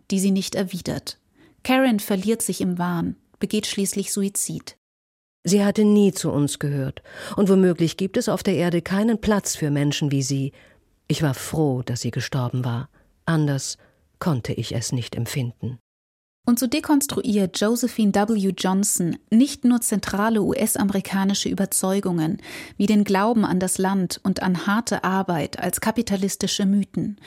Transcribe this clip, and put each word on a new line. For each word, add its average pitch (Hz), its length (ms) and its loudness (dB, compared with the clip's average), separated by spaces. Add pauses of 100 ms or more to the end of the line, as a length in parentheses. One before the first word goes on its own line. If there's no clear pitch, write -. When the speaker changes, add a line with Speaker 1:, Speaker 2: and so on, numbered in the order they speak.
(120)
Speaker 1:
die 190 100 2
sie 196 100 2
nicht 190 240 -2
erwidert. - 640 -6 (440)
Karen 262 360 2
verliert 208 420 -2
sich - 200 -4
im 180 160 -2
Wahn, 175 400 -2 (220)
begeht 208 280 -4
schließlich 196 460 -4
Suizid. 196 640 -6 (640)
Speaker 2:
Sie 202 220 4
hatte 202 180 2
nie 208 300 6
zu 165 180 -2
uns 143 280 0
gehört. 139 420 -4 (340)
Und 202 140 4
womöglich 180 480 4
gibt 190 200 -4
es 240 120 0
auf 185 140 -2
der 190 120 0
Erde 170 260 0
keinen 214 380 0
Platz 208 360 0
für 151 160 -2
Menschen 143 400 0
wie 139 120 0
sie. 135 300 -4 (540)
Ich 160 140 -2
war 147 120 2
froh, 139 480 -2
dass 120 200 -6
sie 120 100 -4
gestorben 127 520 -2
war. 123 260 -6 (360)
Anders 147 520 0 (420)
konnte 139 340 -2
ich - 200 -6
es 113 180 -4
nicht 123 240 -4
empfinden. 120 640 -6 (680)
Speaker 1:
Und 240 140 2
so 262 80 0
dekonstruiert 254 880 0
Josephine 220 560 2
W. 208 440 2
Johnson 185 600 0 (120)
nicht 254 340 4
nur 240 160 4
zentrale 208 640 0
U-S-amerikanische 196 1080 0
Überzeugungen, 185 920 0 (340)
wie 202 100 0
den 208 200 4
Glauben 202 400 2
an 180 160 0
das 185 160 -2
Land 190 460 0
und 190 200 -2
an 180 240 0
harte 208 380 0
Arbeit 185 540 -2
als - 200 -4
kapitalistische 202 840 -2
Mythen, 196 600 0